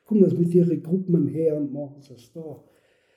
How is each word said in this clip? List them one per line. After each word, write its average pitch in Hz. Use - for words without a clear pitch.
Kommen 196
Sie 135
mit 170
Ihren 170
Gruppen 170
her 151
und 143
machen 139
Sie -
es -
da.“ 160